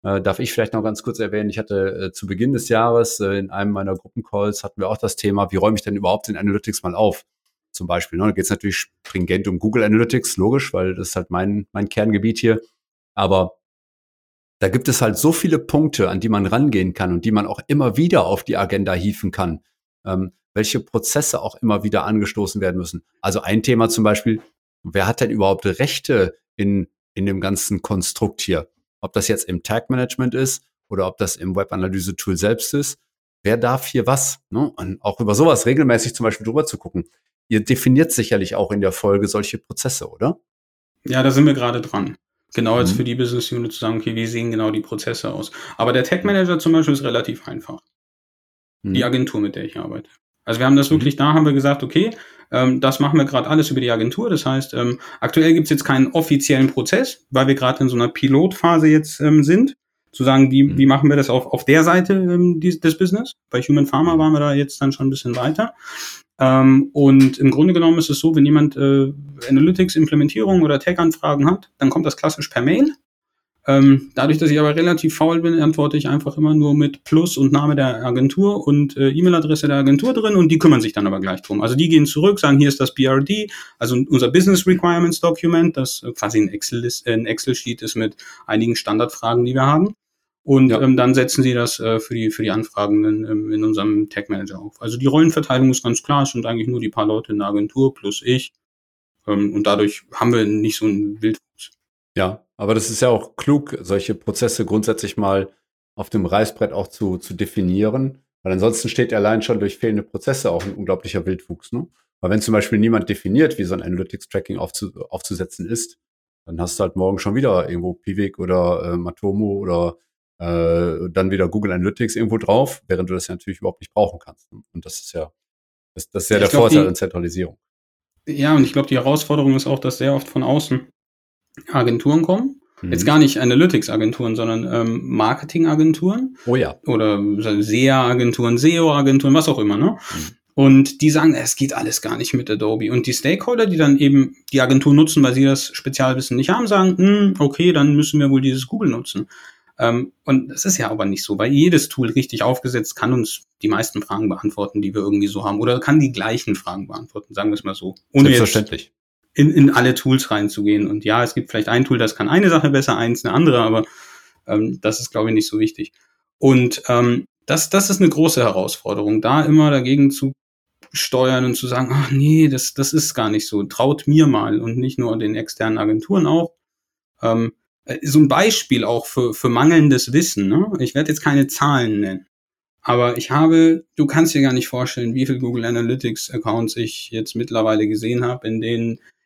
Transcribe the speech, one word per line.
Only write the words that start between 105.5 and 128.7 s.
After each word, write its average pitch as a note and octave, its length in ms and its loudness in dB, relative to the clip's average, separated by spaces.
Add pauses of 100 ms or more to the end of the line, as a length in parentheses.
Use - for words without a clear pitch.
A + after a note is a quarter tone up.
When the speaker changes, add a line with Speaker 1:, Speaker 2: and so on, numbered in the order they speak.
Speaker 1:
auf - 160 -12
dem G2 160 -2
Reißbrett G2+ 460 -2
auch F#2 160 -6
zu, F#2+ 300 -6
zu - 160 -14
definieren. G#2+ 840 -2 (240)
Weil F#2 100 -4
ansonsten A2+ 360 0
steht A#2+ 260 -2
allein G#2+ 280 0
schon A2 180 -2
durch G2+ 180 -4
fehlende G#2+ 240 -2
Prozesse - 480 -4
auch E2+ 140 -4
ein G2 100 -10
unglaublicher F#2 500 -6
Wildwuchs, - 480 -8
ne? C3+ 140 -6 (340)
Weil F#2 100 -4
wenn G#2 120 0
zum A2 100 -2
Beispiel G#2+ 260 0
niemand A2+ 300 2
definiert, C3 500 0
wie G2 60 -4
so F2 100 -4
ein F#2 80 -8
Analytics-Tracking F#2+ 760 -8
aufzu-, - 340 -10 (160)
aufzusetzen F2+ 580 -10
ist, A2+ 320 -8 (480)
dann E2 140 -12
hast F2 180 -6
du G#2 40 -2
halt F2+ 140 -4
morgen F#2+ 220 -2
schon G#2 160 -4
wieder G#2 340 0
irgendwo F2 260 -6
Piwik G2 440 -6
oder, F2 540 -2
äh, F2 40 -4
Matomo G2 640 -4
oder, F2 380 -4 (420)
äh, E2+ 720 -2
dann F#2+ 200 -2
wieder F#2 180 0
Google G#2 240 -2
Analytics G2+ 440 -2
irgendwo A2+ 200 -2
drauf, A#2 520 0
während F#2 200 -2
du F#2 60 -6
das F2+ 140 -8
ja F2+ 60 -10
natürlich F#2 260 -12
überhaupt - 200 -8
nicht - 140 -20
brauchen G2+ 240 0
kannst, - 340 -20
ne? G#1+ 100 -20 (120)
Und E2 100 -14
das - 160 -14
ist - 140 -20
ja, D#2 180 -10 (640)
das, - 160 -16
das F#2 140 -8
ist - 40 -10
ja G#2+ 80 2
Speaker 2:
Ja, - 40 2
Speaker 1:
der G2+ 60 4
Speaker 2:
ich - 40 2
glaub, A#2+ 140 6
Speaker 1:
Vorteil G#2 180 6
Speaker 2:
die F#2 60 2
Speaker 1:
an F2 60 -2
Zentralisierung. F2 640 -6 (720)
Speaker 2:
Ja, D3 260 0
und C3+ 100 6
ich - 80 -2